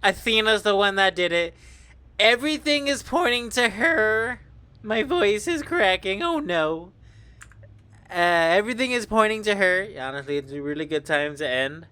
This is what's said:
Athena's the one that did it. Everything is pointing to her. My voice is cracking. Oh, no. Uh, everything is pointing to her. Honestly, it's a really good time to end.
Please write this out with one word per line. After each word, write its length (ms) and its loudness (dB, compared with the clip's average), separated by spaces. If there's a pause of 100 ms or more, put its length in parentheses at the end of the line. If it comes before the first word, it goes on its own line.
Athena's 600 2
the 140 2
one 200 2
that 200 2
did 160 0
it. 220 0 (640)
Everything 680 2
is 140 -2
pointing 480 -2
to 200 0
her. 720 0 (420)
My 200 -2
voice 440 0
is 160 -2
cracking. 600 0
Oh, 160 -2
no. 540 -2 (1200)
Uh, 40 -16
everything 800 2
is 140 -2
pointing 360 2
to 140 0
her. 300 2 (120)
Honestly, 400 -6
it's 140 -8
a 100 -8
really 240 -6
good 180 -4
time 320 -2
to 120 -6
end. 440 -4